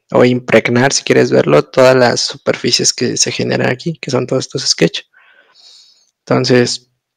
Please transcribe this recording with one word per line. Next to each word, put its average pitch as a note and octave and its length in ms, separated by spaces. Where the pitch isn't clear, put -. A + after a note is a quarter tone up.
o B2 140
impregnar, B2 680
si - 120
quieres B2+ 260
verlo, C#3+ 340
todas C3 300
las A#2+ 260
superficies - 720
que A2+ 240
se - 140
generan B2 400
aquí, D#3+ 300
que - 100
son B2 160
todos B2+ 200
estos - 160
sketch. - 400
Entonces, B2+ 720